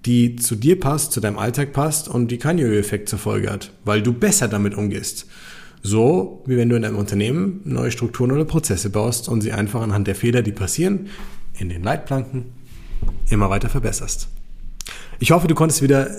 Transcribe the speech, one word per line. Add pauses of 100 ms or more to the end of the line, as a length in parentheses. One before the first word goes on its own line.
die
zu
dir
passt,
zu
deinem
Alltag
passt
und
die
keinen
Jojo-Effekt
zur
Folge
hat, (120)
weil
du
besser
damit
umgehst. (560)
So,
wie
wenn
du
in
deinem
Unternehmen
neue
Strukturen
oder
Prozesse
baust
und
sie
einfach
anhand
der
Fehler,
die
passieren, (500)
in
den
Leitplanken (840)
immer
weiter
verbesserst. (880)
Ich
hoffe,
du
konntest
wieder